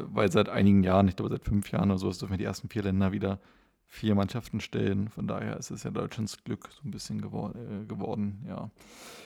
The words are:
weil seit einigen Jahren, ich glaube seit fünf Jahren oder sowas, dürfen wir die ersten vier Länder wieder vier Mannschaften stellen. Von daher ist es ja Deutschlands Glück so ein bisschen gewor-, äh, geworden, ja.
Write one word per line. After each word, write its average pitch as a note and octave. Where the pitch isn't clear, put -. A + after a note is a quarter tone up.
weil G#2
seit G2+
einigen G2+
Jahren, F#2+
ich F#2
glaube G#2+
seit A2+
fünf G2+
Jahren G#2
oder F#2+
sowas, F#2+
dürfen F#2+
wir F#2
die G#2
ersten G#2
vier G#2
Länder F#2+
wieder G2
vier G#2+
Mannschaften G2+
stellen. G#2
Von -
daher G#2+
ist -
es G#2+
ja A2
Deutschlands -
Glück -
so -
ein G2+
bisschen G#2
gewor-, G#2
äh, G#2+
geworden, G#2
ja. A2+